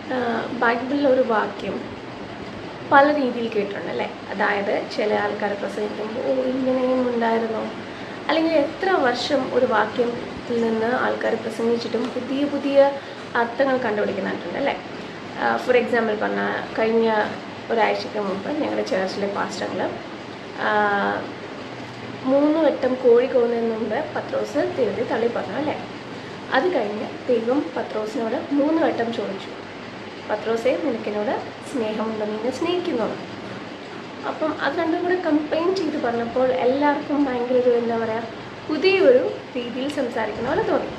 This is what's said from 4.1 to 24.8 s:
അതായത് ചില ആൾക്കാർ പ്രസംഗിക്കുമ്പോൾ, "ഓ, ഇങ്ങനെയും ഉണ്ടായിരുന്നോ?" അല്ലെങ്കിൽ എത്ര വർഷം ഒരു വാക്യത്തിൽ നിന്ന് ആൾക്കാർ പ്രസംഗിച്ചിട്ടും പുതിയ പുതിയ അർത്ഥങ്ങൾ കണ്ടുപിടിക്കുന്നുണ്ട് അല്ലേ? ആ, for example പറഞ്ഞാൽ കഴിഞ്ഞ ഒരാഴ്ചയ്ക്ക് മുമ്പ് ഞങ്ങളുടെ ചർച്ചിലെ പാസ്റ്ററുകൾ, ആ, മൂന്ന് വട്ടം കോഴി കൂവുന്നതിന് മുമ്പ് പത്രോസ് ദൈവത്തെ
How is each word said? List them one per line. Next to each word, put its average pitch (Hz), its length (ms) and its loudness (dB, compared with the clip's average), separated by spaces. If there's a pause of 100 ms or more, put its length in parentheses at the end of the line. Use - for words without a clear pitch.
അതായത് 202 680 0
ചില 214 180 2
ആൾക്കാർ 208 400 0
പ്രസംഗിക്കുമ്പോൾ, 208 680 -4
"ഓ, 269 120 2
ഇങ്ങനെയും 254 760 2
ഉണ്ടായിരുന്നോ?" 226 600 0 (580)
അല്ലെങ്കിൽ 320 260 4
എത്ര 320 360 2
വർഷം 262 680 2
ഒരു 247 100 6
വാക്യത്തിൽ 233 960 0
നിന്ന് 226 340 2
ആൾക്കാർ 220 400 0
പ്രസംഗിച്ചിട്ടും 233 760 0
പുതിയ 262 360 -2
പുതിയ 277 460 6 (440)
അർത്ഥങ്ങൾ 254 420 2
കണ്ടുപിടിക്കുന്നുണ്ട് 196 800 -2
അല്ലേ? 277 200 0 (600)
ആ, 233 180 2
for 247 200 4
example 226 420 2
പറഞ്ഞാൽ 202 600 -2
കഴിഞ്ഞ 226 340 4 (580)
ഒരാഴ്ചയ്ക്ക് 214 480 0
മുമ്പ് 196 300 -4
ഞങ്ങളുടെ 214 380 -2
ചർച്ചിലെ 190 400 0
പാസ്റ്ററുകൾ, 196 640 -4 (680)
ആ, 214 120 0 (1500)
മൂന്ന് 285 360 4
വട്ടം 262 360 2
കോഴി 247 300 6
കൂവുന്നതിന് 233 460 2
മുമ്പ് 220 340 -2 (100)
പത്രോസ് 262 600 -2
ദൈവത്തെ 214 260 0